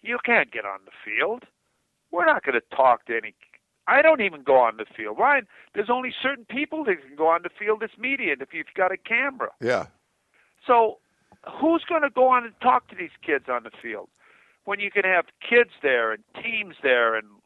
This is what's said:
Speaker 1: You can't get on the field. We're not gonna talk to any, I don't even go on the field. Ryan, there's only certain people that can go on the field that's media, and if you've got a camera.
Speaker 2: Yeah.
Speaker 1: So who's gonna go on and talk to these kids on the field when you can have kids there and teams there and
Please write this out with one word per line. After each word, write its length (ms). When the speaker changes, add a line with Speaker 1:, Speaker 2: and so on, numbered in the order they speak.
Speaker 1:
You 220
can't 280
get 140
on 200
the 60
field. 400
We're 140
not 180
gonna 180
talk 320
to 120
any, 160
I 140
don't 200
even 200
go 160
on 200
the 80
field. 320
Ryan, 300
there's 160
only 320
certain 240
people 400
that 200
can 100
go 120
on 140
the 80
field 320
that's 160
media, 360
and 80
if 120
you've 220
got 160
a 60
camera. 520
Speaker 2:
Yeah. 280
Speaker 1:
So 340
who's 240
gonna 260
go 200
on 160
and 160
talk 260
to 80
these 160
kids 280
on 140
the 80
field 380
when 160
you 120
can 120
have 220
kids 240
there 300
and 120
teams 400
there 340
and 120